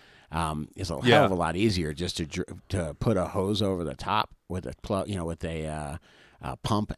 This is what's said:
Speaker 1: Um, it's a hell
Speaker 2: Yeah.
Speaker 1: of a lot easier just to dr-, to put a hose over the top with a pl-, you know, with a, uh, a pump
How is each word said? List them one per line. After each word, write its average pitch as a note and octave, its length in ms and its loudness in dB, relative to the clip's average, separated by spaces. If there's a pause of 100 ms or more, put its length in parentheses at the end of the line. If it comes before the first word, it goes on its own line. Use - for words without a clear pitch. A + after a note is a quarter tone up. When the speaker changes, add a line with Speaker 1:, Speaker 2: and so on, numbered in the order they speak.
(300)
Speaker 1:
Um, D#2 460 -2
it's F2+ 140 -4
a C#2 100 -4
hell F#2 60 -2
Speaker 2:
Yeah. A#2+ 180 10
Speaker 1:
of G2 60 4
a F#2+ 40 0
lot E2 220 0
easier F2+ 380 2
just E2 240 -4
to E2+ 80 -2
dr-, E2 320 -6 (100)
to D#2+ 320 -2
put A2 160 4
a F2+ 120 2
hose G2 340 0
over F#2 220 0
the C#2 100 -4
top G2 400 0 (160)
with F2+ 160 -4
a B1+ 160 -6
pl-, F#2+ 260 0
you G2+ 80 -4
know, E2+ 80 -2
with E2+ 180 -4
a, D#2+ 240 -4
uh, D2+ 300 -6 (460)
a C2 160 -6
pump G#2+ 400 0